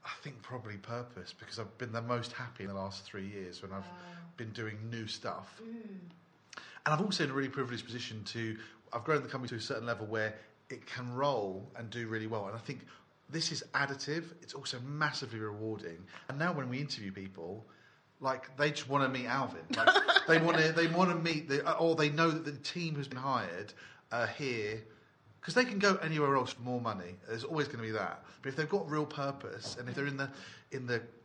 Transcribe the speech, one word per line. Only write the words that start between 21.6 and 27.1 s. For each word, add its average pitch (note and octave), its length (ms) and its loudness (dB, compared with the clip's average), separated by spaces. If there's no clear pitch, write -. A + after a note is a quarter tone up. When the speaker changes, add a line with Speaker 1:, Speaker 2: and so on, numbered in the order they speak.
Speaker 1:
or E3 180 6
they D3+ 160 6
know E3 180 6
that D#3+ 160 0
the D3 140 -4
team E3 340 -2
who's C#3+ 140 -2
been B2+ 100 -8
hired G#2+ 560 -2
are A#2 160 2
here, A2+ 520 -2
'cause - 140 -4
they B3 100 8
can G3+ 140 -2
go G3 240 8
anywhere D3+ 320 6
else B2+ 180 4
for - 80 -12
more B2 200 0
money. F#2+ 340 -4